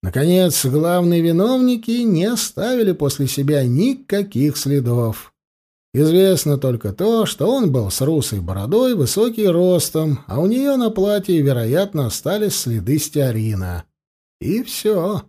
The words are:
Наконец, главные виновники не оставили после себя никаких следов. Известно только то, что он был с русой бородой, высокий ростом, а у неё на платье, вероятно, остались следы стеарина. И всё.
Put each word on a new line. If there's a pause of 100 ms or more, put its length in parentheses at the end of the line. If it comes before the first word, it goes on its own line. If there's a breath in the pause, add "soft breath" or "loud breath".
Наконец,
главные
виновники
не
оставили
после
себя
никаких
следов. (640)
Известно
только
то,
что
он
был
с
русой
бородой,
высокий
ростом,
а
у
неё
на
платье,
вероятно,
остались
следы
стеарина. (560)
И
всё.